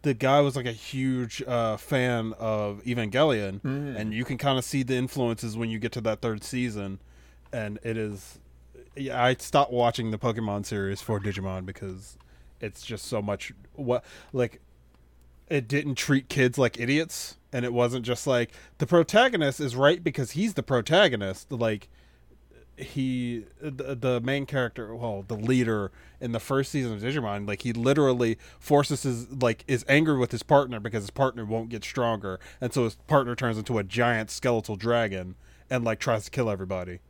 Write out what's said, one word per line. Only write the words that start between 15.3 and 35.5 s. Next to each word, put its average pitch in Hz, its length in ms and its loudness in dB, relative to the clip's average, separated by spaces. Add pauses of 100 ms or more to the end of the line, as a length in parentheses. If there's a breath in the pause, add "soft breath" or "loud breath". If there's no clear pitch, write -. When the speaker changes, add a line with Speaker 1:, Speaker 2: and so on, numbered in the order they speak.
Speaker 1:
it 139 180 0
didn't 143 280 0
treat 135 340 2
kids 127 280 2
like 123 220 2
idiots, 143 560 -2 (160)
and 123 140 -2
it 120 80 -4
wasn't 120 320 2
just 120 200 -2
like, 123 260 2 (280 loud breath)
"The 151 80 0
protagonist 175 720 4
is 127 160 -2
right 151 280 6
because 143 280 -2
he's 196 240 -2
the 123 80 -2
protagonist." 120 880 2
Like, 113 380 -2 (880 soft breath)
he, 123 680 -4 (180)
the, 139 340 -8
the 123 260 0
main 135 240 -2
character, 117 500 -4
well, 110 320 -6
the 117 100 -4
leader 113 540 2 (280 soft breath)
in 120 140 -6
the 113 60 -2
first 135 320 -2
season 127 220 -2
of 101 80 -6
Digimon, 107 460 -4
like, 104 140 -4
he 120 120 -2
literally 123 640 4 (220 loud breath)
forces 143 440 2
his, 120 280 -4
like, 123 360 0
is 131 200 0
angry 147 300 6
with 123 140 2
his 120 120 -6
partner 127 360 4
because 107 240 -4
his 98 80 -10
partner 120 340 0
won't 113 240 -4
get 110 140 -8
stronger, 107 560 -2 (200 loud breath)
and 123 140 -4
so 127 120 2
his 110 100 -2 (120)
partner 127 280 4
turns 117 220 -2
into 110 200 -2
a 104 60 0
giant 110 460 0
skeletal 113 460 0
dragon 98 600 -2 (340 soft breath)